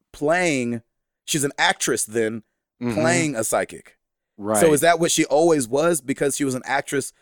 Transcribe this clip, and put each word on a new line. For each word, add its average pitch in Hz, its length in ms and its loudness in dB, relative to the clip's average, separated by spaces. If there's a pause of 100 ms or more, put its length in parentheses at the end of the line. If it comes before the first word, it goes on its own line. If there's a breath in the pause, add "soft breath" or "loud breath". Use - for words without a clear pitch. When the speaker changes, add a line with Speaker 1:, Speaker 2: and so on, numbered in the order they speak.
(140)
Speaker 1:
playing, 147 680 -2 (460)
she's 143 180 -2
an 143 140 -2
actress 160 460 0
then 110 380 -4 (380)
Speaker 2:
Mm-hmm. 120 200 -4
Speaker 1:
playing 160 340 0
a 113 80 -4
psychic. - 560 -6 (380)
Speaker 2:
Right. 104 240 0
Speaker 1:
So 160 120 6
is 143 100 2
that 165 180 4
what 170 100 2
she 156 140 2
always 147 420 2
was, 147 340 0
because 135 360 -2
she 143 80 -2
was 131 100 -2
an 127 100 -6
actress 139 580 -4